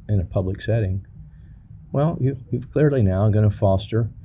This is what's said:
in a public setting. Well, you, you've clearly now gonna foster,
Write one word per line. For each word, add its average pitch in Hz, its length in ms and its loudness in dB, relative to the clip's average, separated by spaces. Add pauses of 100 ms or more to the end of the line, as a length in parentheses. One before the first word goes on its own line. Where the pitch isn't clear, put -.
in 104 120 2
a 87 40 -2
public 95 360 -4
setting. 98 460 -2 (880)
Well, 160 280 0
you, 131 160 0 (140)
you've - 200 -6
clearly 143 320 2
now 95 280 4
gonna 107 200 4
foster, 104 600 0 (140)